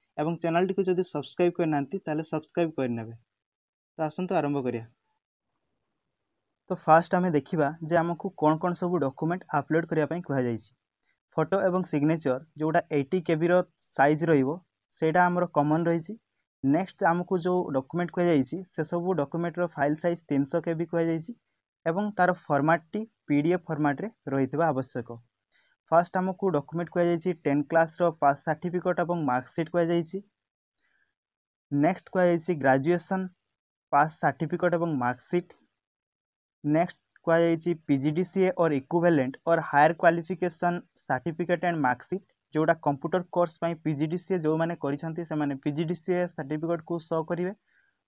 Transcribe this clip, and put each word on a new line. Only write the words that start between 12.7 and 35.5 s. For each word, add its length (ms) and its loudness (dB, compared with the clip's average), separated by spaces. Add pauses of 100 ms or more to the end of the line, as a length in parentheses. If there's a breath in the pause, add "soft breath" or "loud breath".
ଏଇଟି 300 0
କେବିର 360 2 (260)
ସାଇଜ୍ 420 2
ରହିବ, 300 4 (420)
ସେଇଟା 280 2
ଆମର 220 0
କମନ୍ 400 0
ରହିଛି। 280 -2 (480)
ନେକ୍ସଟ 460 -2
ଆମକୁ 280 0
ଯୋଉ 240 0 (100)
ଡକ୍ୟୁମେଣ୍ଟ 400 -2
କୁହାଯାଇଛି, 520 2
ସେସବୁ 500 -4
ଡକ୍ୟୁମେଣ୍ଟର 540 -2
ଫାଇଲ୍ 280 -2
ସାଇଜ୍ 300 -4
ତିନିଶହ 360 0
କେବି 240 -4
କୁହାଯାଇଛି 500 -2 (500)
ଏବଂ 260 -2
ତାର 260 2
ଫର୍ମାଟଟି 640 0 (260)
ପିଡିଏଫ୍ 400 2
ଫର୍ମାଟରେ 420 -2 (180)
ରହିଥିବା 400 0
ଆବଶ୍ୟକ। 520 -4 (720)
ଫାଷ୍ଟ 260 2
ଆମକୁ 320 -2
ଡକ୍ୟୁମେଣ୍ଟ 420 -4
କୁହାଯାଇଛି 420 0 (100)
ଟେନ୍ 200 2
କ୍ଲାସ୍ର 480 2
ପାସ୍ 320 2
ସାର୍ଟିଫିକେଟ୍ 560 -2
ଏବଂ 260 -2
ମାର୍କସିଟ୍ 460 -2
କୁହାଯାଇଛି। 500 0 (1500)
ନେକ୍ସଟ 380 0
କୁହାଯାଇଛି 460 2
ଗ୍ରାଜୁଏସନ୍ 680 0 (680)
ପାସ୍ 280 2
ସାର୍ଟିଫିକେଟ୍ 560 0
ଏବଂ 220 -2
ମାର୍କସିଟ୍। 600 -4 (1080)